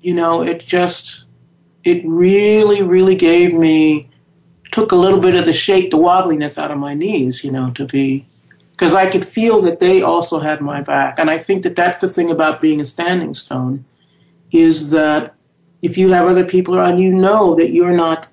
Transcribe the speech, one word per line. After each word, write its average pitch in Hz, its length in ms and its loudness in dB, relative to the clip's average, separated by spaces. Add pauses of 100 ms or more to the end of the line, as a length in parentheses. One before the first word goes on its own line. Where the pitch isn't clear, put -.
you 175 120 -4
know, 170 280 -2
it 165 240 -6
just, - 600 -4 (580)
it - 220 0
really, 202 760 2
really 185 340 2
gave 175 380 2
me, 156 560 2 (640)
took 220 200 -2
a 185 40 2
little 190 240 4
bit 180 160 2
of 170 100 2
the 165 80 2
shake, 185 380 0
the 160 60 0
wobbliness 165 600 0
out 147 140 -8
of 147 60 -6
my 143 160 -8
knees, 151 500 -4
you 139 80 -6
know, 131 200 -4
to 135 140 -8
be, 135 400 -4 (520)
'cause 165 160 2
I 190 160 2
could 190 180 -2
feel 220 360 0
that 170 160 0
they 185 220 4
also 170 380 -2
had 151 220 -4
my 143 200 -8
back. 139 380 -2
And 156 100 0
I 160 80 -2
think 185 260 -4
that 175 120 -4
that's 175 240 -2
the 190 80 -2
thing 175 240 -2
about 156 300 -2
being 156 180 0
a 147 60 -6
standing 170 480 -6
stone, 131 500 -8 (680)
is 160 400 2
that 156 420 -2 (480)
if 175 160 -4
you 185 120 2
have 180 180 2
other 180 180 2
people 185 300 0
around, 180 240 0
you 185 120 2
know 185 440 2
that 165 160 0
you're 175 240 2
not 165 380 -2